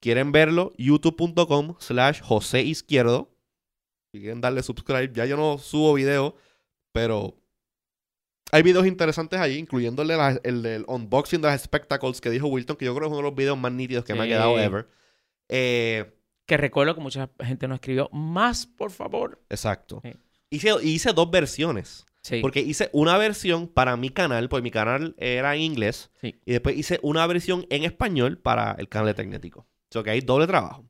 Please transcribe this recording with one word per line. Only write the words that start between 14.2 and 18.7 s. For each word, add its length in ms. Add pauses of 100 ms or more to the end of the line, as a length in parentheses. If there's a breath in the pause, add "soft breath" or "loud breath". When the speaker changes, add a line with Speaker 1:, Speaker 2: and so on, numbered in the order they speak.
Speaker 1:
ha 40
Speaker 2:
Sí. 40
Speaker 1:
quedado 320
ever. 280 (600)
Eh, 640 (340)
Speaker 2:
Que 120
recuerdo 360
que 60
mucha 300 (100)
gente 260
nos 100
escribió, 360
"Más, 540
por 260